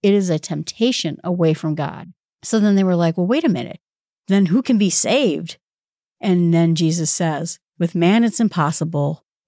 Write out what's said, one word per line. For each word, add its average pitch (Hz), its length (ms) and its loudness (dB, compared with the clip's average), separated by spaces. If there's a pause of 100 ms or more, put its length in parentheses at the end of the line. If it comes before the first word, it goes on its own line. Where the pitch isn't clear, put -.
It 202 120 4
is 190 160 2
a 156 80 0
temptation 165 840 -4
away 175 300 2
from 156 200 -4
God. - 380 -8 (320)
So 226 160 0
then 208 160 4
they 196 80 2
were 185 100 2
like, 170 220 0
"Well, 180 100 -2
wait 262 160 0
a 339 60 2
minute. - 320 -4 (480)
Then 196 180 4
who 196 160 2
can 247 160 0
be 196 120 2
saved?" 170 640 -2 (640)
And 175 340 2
then 165 220 2
Jesus 160 340 -2
says, 160 480 -4 (180)
"With 170 200 -4
man 185 260 4
it's 226 160 -2
impossible, 160 840 -2 (240)